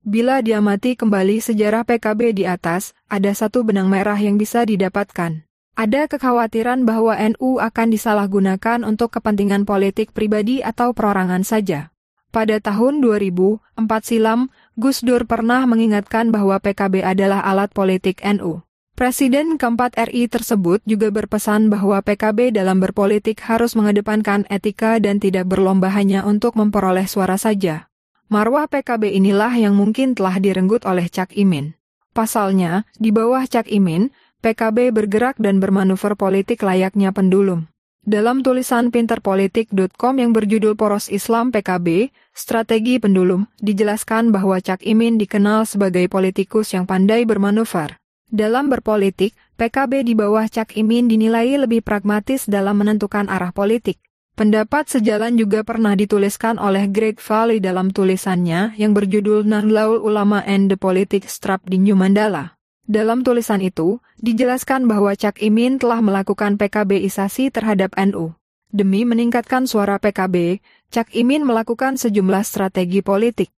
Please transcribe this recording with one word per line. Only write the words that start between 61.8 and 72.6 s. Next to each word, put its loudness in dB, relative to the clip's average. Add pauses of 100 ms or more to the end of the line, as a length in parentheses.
Mandala. 0 (320)
Dalam 0
tulisan 0
itu, -2 (240)
dijelaskan 0
bahwa 2
Cak -4
Imin 2
telah 0
melakukan 0
P -2
K -2
B-isasi -2
terhadap -2
N 0
U. -6 (380)
Demi 0
meningkatkan 0
suara 0
P -2
K -2
B, -2 (260)
Cak -4
Imin 0
melakukan -2
sejumlah 0
strategi -2